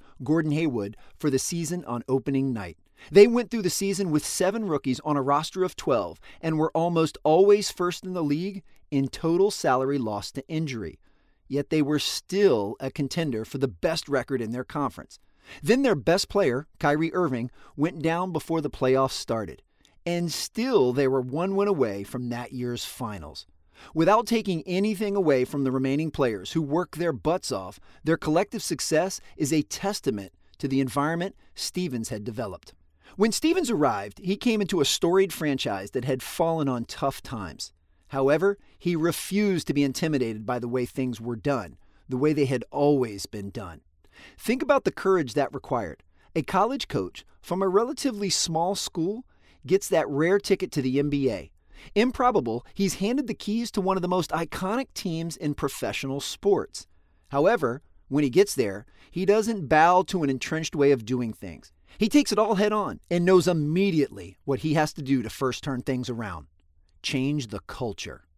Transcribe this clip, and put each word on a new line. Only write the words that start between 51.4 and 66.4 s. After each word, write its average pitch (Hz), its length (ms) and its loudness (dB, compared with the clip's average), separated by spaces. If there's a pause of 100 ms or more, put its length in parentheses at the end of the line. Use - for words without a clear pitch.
Improbable, 214 720 2 (100)
he's - 200 0
handed 247 320 -2
the - 80 -6
keys 226 360 -4
to 208 100 -2
one 190 160 0
of 180 60 -2
the 180 60 -2
most 180 220 0
iconic 190 640 -4
teams 165 420 -6
in 147 180 -4
professional 135 680 -4
sports. - 640 -2 (420)
However, 147 540 2 (260)
when 147 160 2
he 131 60 0
gets 180 240 4
there, 104 320 -2 (240)
he 180 140 -4
doesn't 202 440 2
bow 170 340 6
to 185 200 -4
an 139 80 2
entrenched 156 440 -4
way 143 160 6
of 123 140 2
doing 120 280 -4
things. - 400 -16 (240)
He 220 120 2
takes 285 240 4
it 208 60 2
all 214 180 2
head 208 160 2
on 185 280 -4 (100)
and 170 140 2
knows 180 240 8
immediately 156 960 0
what 135 160 -2
he 160 140 0
has 151 200 2
to 151 80 -12
do 131 200 2
to 107 80 -8
first - 320 -4
turn 127 200 -6
things 127 280 -4
around. 101 360 -8 (560)